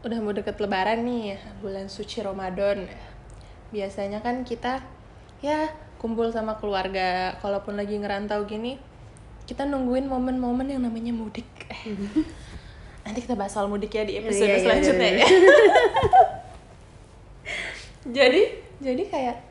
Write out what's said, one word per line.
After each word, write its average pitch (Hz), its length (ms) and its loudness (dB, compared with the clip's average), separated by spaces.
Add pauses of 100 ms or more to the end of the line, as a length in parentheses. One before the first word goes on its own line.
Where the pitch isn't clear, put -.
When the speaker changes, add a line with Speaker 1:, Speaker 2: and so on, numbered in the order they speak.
Speaker 1:
udah 233 180 -6
mau 214 140 -4
deket 202 260 -6
Lebaran 202 440 0
nih, 226 360 -6 (220)
bulan 196 260 -8
suci 208 320 -10
Ramadan. 196 680 -4 (840)
Biasanya 202 480 -8
kan 247 240 -4
kita 247 360 -6 (600)
ya 302 260 -2 (320)
kumpul 226 320 -2
sama 220 280 -4
keluarga. 185 800 -2
Kalaupun 202 360 -4
lagi 202 200 -4
ngerantau 208 500 -4
gini, 220 320 -8 (680)
kita 269 200 -6
nungguin 262 400 -2
momen-momen 254 600 -2
yang 277 160 -4
namanya 233 280 -4
mudik. 226 360 -8 (200)
Eh, - 300 -10 (480)
Speaker 2:
<laughs> - 560 -18
Speaker 1:
nanti 226 240 -10
kita - 80 -6
bahas 202 160 -4
soal 202 160 -2
mudik 208 260 -4
ya 214 140 -2
di 196 140 -6
episode 214 260 2
Speaker 2:
Iya, 208 60 4
iya, 196 100 4
Speaker 1:
selanjutnya 190 480 4
Speaker 2:
iya, 185 60 2
Speaker 1:
ya. - 140 6
<laughs> 349 40 10
Speaker 2:
iya. 381 200 10 (2500)
Speaker 1:
Jadi, 262 400 4 (380)
jadi 269 240 -2
kayak 254 320 -4 (140)